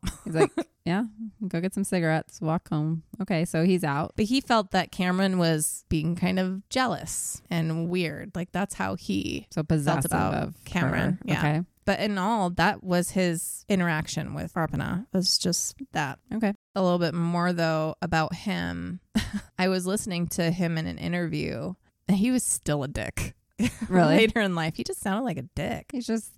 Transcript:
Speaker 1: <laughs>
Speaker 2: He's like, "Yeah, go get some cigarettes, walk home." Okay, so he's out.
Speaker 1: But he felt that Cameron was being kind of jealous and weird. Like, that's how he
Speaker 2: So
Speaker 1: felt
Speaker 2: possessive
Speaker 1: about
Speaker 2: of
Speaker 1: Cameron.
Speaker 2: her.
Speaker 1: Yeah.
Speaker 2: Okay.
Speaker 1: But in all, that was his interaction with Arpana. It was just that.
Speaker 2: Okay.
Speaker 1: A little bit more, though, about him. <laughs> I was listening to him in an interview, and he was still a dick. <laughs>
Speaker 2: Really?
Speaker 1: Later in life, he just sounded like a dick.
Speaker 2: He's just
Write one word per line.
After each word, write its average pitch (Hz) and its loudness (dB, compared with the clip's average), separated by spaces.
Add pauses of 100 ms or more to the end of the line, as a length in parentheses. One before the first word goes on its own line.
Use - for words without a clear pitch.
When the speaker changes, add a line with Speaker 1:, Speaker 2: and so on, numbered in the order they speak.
(120)
Speaker 1:
<laughs> - -14
Speaker 2:
He's 160 -4
like, - 4 (340)
"Yeah, 196 0 (420)
go 170 -2
get 190 -2
some 196 0
cigarettes, 160 0
walk 160 -2
home." 160 0 (180)
Okay, 175 0
so 160 0
he's 185 4
out. 147 -2
Speaker 1:
But 214 2
he 262 2
felt 220 2
that 185 0
Cameron 185 2
was 160 0
being 160 0
kind 185 0
of 185 -2
jealous - -2
and 165 -2
weird. 175 -2
Like, 175 -6
that's 185 -4
how 190 -4
he - -4
Speaker 2:
So - -4
Speaker 1:
felt 151 -2
Speaker 2:
possessive 147 2
Speaker 1:
about 92 2
Speaker 2:
of - -4
Speaker 1:
Cameron. - 0
Speaker 2:
her. 185 -6
Speaker 1:
Yeah. - 0
Speaker 2:
Okay. 151 2 (280)
Speaker 1:
But 196 2
in 202 0
all, 196 2
that 180 2
was 180 2
his 175 0
interaction 170 0
with 160 -8
Arpana. - -2
It 190 0
was 185 4
just - -2 (180)
that. 143 -4 (120)
Speaker 2:
Okay. 214 0 (220)
Speaker 1:
A 190 2
little 175 4
bit 165 2
more, 170 2
though, 160 0
about 165 0
him. 175 -6 (300)
<laughs> - -10
I 185 2
was 185 0
listening 185 -2
to 165 0
him 170 0
in 160 -2
an - -6
interview, 170 -4 (340)
and 202 4
he 220 4
was 254 2
still - -2
a 131 -4
dick. - -6 (240)
<laughs> 220 2 (200)
Speaker 2:
Really? 180 6
Speaker 1:
Later 220 6
in 196 2
life, 160 -2
he - -8
just - -8
sounded 208 -2
like 226 -2
a 127 -6
dick. - -6
Speaker 2:
He's 247 -6
just 226 -4